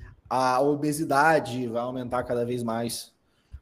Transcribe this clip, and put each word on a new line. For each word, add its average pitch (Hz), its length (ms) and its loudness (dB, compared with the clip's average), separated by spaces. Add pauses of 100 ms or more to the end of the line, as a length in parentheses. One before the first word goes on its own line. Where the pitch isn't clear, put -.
(300)
a 127 320 2
obesidade 143 1040 2
vai 113 140 -2
aumentar 123 420 -4
cada 120 220 -2
vez 123 180 -4
mais. 117 500 -4 (480)